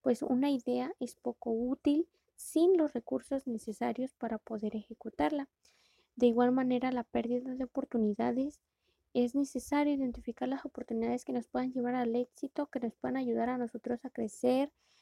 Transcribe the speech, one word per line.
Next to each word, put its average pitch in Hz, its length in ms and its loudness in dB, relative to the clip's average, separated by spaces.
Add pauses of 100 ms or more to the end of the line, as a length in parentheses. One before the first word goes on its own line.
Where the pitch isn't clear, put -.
pues 240 220 2
una 262 280 2
idea 247 500 0
es 240 160 -8
poco - 340 -6
útil 269 580 2 (280)
sin 359 400 4
los 302 160 2
recursos 262 540 -4
necesarios 233 680 -4
para 220 240 -6
poder 214 380 -6
ejecutarla. 277 720 -4 (680)
De 247 100 6
igual 240 260 6
manera, 254 400 2
la 247 120 -4
pérdida 247 500 -2
de 262 100 -4
oportunidades, 240 960 -2 (540)
es 247 220 2
necesario 285 580 0
identificar 254 540 -4
las 269 160 -4
oportunidades 233 600 -4
que - 80 -8
nos 240 140 -4
puedan 254 260 -2
llevar 247 220 -2
al 240 220 0
éxito, 277 500 -4
que - 140 -4
nos 226 160 -4
puedan 254 200 -2
ayudar 233 320 0
a 254 100 -2
nosotros 240 460 -4
a 262 60 -8
crecer, 254 640 0 (300)